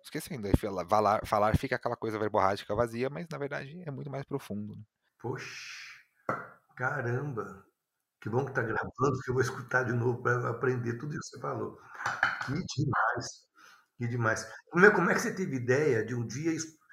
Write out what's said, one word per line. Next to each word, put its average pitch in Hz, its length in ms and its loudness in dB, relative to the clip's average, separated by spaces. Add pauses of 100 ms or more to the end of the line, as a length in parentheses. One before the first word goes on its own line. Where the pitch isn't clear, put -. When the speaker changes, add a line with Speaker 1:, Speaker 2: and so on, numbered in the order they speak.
Speaker 1:
esquecendo. 127 440 -6
Aí 92 100 2
fala-, 95 300 -2
falar, 104 400 6
falar 107 300 6
fica 127 200 -2
aquela 120 200 -2
coisa 110 220 -2
verborrágica 101 560 2
vazia, 117 340 0
mas, 165 200 -8
na 151 80 -6
verdade, 143 480 -8
é 147 60 -8
muito 139 200 -8
mais 135 140 -6
profundo, 104 500 -6
né? 110 80 -14 (360)
Speaker 2:
Poxa, - 840 -10 (720)
caramba! 123 920 -4 (560)
Que - 80 -6
bom 127 160 2
que 120 80 -6
tá 127 80 0
gravando, 113 600 0
que - 80 -6
eu - 20 0
vou 127 100 4
escutar 127 400 0
de 117 100 0
novo 120 300 2
pra 123 260 2
aprender 120 480 0
tudo 151 160 -8
isso - 80 -6 (100)
que - 60 -14
você 123 40 -16
falou. 127 360 -6 (680)
Que 127 80 -4
demais, 139 720 -2 (680)
que 120 100 -2
demais! 113 400 0 (240)
Como 175 140 8
é, 208 60 12
como 196 200 4
é - 20 4
que 190 80 0
você 240 140 -2
teve 156 220 -2
ideia 123 480 4
de 120 100 -4
um 120 100 -2
dia 156 280 -2
es-, - 240 -8 (160)